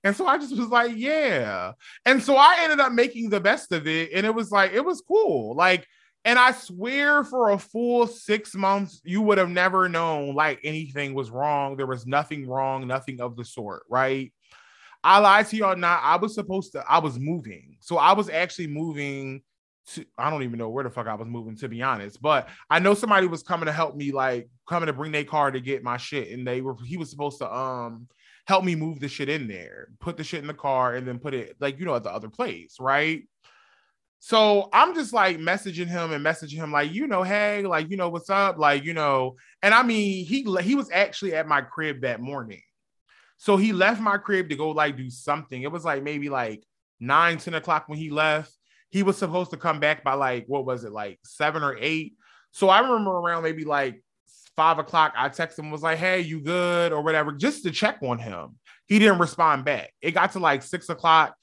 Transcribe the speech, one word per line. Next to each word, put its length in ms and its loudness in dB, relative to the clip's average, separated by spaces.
And 120 2
so 120 -2
I 100 4
just 180 -6
was 120 -4
like, 280 4
"Yeah." 760 0
And 160 6
so 140 4
I 240 10
ended 200 2
up 120 4
making 400 0
the 80 2
best 320 0
of 160 -2
it. 260 -2
And 100 0
it 120 0
was 160 -4
like, 200 4
it 140 0
was 160 -4
cool. 540 0
Like, 320 4
and 120 4
I 140 8
swear 720 0
for 260 2
a 80 4
full 480 0
six 480 -4
months, 500 -2
you 200 -2
would 160 6
have 100 2
never 400 2
known, 460 -2
like, 280 0
anything 520 -6
was 160 -6
wrong. 440 -2
There 120 -4
was 180 -8
nothing 420 -2
wrong, 380 -4
nothing 340 -6
of 160 -8
the 100 -12
sort, 440 -12
right? 420 -2
I 160 8
lied 300 6
to 60 -4
y'all 220 0
not. 240 0
I 160 4
was 160 -2
supposed 380 -6
to, 180 -10
I 80 6
was 220 0
moving. 600 -8
So 180 -4
I 160 8
was 140 2
actually 400 -4
moving 760 -8
to, 140 -14
I 140 -2
don't 100 -4
even 160 -6
know 120 -6
where 140 -6
the 60 -6
fuck 160 -8
I 80 -6
was 140 -10
moving, 300 -12
to 120 -12
be 140 -8
honest. 360 -4
But 300 0
I 80 6
know 160 4
somebody 320 2
was 160 -6
coming 240 -4
to 40 -2
help 240 -2
me, 160 -6
like, 380 -2
coming 200 -2
to 60 -2
bring 180 -8
their 120 -2
car 280 0
to 80 -6
get 240 -6
my 140 -4
shit. 340 -8
And 160 -8
they 140 -4
were, 220 -8
he 140 -10
was 140 -10
supposed 260 -8
to, 180 -8
um, 520 -8
help 160 2
me 100 0
move 260 -6
the 80 -8
shit 220 -6
in 180 -4
there, 420 -14
put 180 -10
the 60 -10
shit 180 -10
in 60 -12
the 80 -10
car, 400 0
and 120 -8
then 120 -8
put 160 -8
it, 240 -10
like, 180 -4
you 80 -8
know, 80 -2
at 80 0
the 100 -8
other 180 -10
place, 500 -8
right? 480 0
So 520 4
I'm 220 6
just, 180 -4
like, 240 2
messaging 480 -4
him 280 -4
and 120 -4
messaging 300 -2
him, 160 -8
like, 200 2
you 140 -4
know, 160 0
"Hey, 400 0
like, 300 -2
you 60 -6
know, 120 -2
what's 220 -6
up?" 260 2
Like, 260 4
you 120 -8
know, 400 0
and 100 6
I 120 8
mean, 420 0
he 220 -2
le-, 160 0
he 100 2
was 160 -2
actually 460 -2
at 120 -2
my 140 2
crib 400 -8
that 200 -4
morning. 420 -12
So 200 2
he 160 2
left 280 2
my 160 0
crib 320 -2
to 60 -4
go, 160 -4
like, 260 0
do 120 -10
something. 520 -6
It 100 -6
was, 140 -10
like, 160 -2
maybe, 280 -6
like, 340 -6
nine, 380 4
ten 160 -10
o'clock 340 -2
when 120 -10
he 100 -10
left. 420 0
He 140 0
was 140 2
supposed 340 -4
to 60 -10
come 220 0
back 240 0
by, 100 0
like, 340 -2
what 180 -4
was 200 -6
it, 80 -14
like, 300 -10
seven 380 -4
or 180 -4
eight? 340 -4
So 180 2
I 100 10
remember 320 2
around 320 -2
maybe, 220 -4
like, 360 -2
five 240 4
o'clock, 380 2
I 100 -2
texted 320 -6
him, 100 -12
was 140 -10
like, 140 0
"Hey, 240 0
you 180 -6
good?" 540 0
or 100 -4
whatever, 300 0
just 300 -2
to 80 -2
check 300 0
on 160 -4
him. 400 -12
He 100 4
didn't 220 6
respond 460 2
back. 260 -4
It 100 -2
got 200 2
to, 80 -8
like, 240 0
six 240 -10
o'clock. 560 4